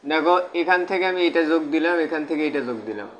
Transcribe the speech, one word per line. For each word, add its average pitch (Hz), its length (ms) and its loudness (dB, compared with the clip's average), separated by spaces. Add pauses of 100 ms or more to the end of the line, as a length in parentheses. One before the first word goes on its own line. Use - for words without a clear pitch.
(100)
দেখো, 160 240 4 (260)
এখান 180 200 2 (100)
থেকে 185 220 0
আমি 180 160 0
এটা 165 140 2 (100)
যোগ 165 100 2 (120)
দিলাম, 165 220 2 (100)
এখান 151 220 -4
থেকে 156 220 -2
এটা 143 180 -2
যোগ 120 100 -6 (100)
দিলাম 104 200 -8 (120)